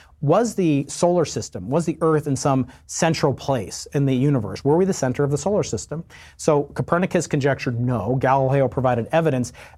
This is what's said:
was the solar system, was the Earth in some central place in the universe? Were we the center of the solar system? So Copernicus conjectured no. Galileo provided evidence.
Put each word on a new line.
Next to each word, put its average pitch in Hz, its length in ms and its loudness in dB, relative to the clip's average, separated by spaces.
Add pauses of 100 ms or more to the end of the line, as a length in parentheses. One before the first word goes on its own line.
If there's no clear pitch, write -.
(200)
was 196 360 2
the 151 340 2
solar 175 340 2
system, 104 460 -6
was 156 160 0
the 165 160 -4
Earth 156 260 2
in 139 80 0
some 131 320 0 (200)
central 139 460 0
place 120 600 -6
in 143 120 0
the 135 80 2
universe? 123 520 0
Were 143 100 4
we 180 80 2
the 190 80 0
center 131 320 -2
of 139 80 0
the 143 60 -2
solar 196 260 -2
system? 143 400 -8 (320)
So 147 280 2
Copernicus 175 600 0
conjectured 131 540 0
no. 123 400 -2
Galileo 135 480 2
provided 123 460 0
evidence. 147 400 0 (240)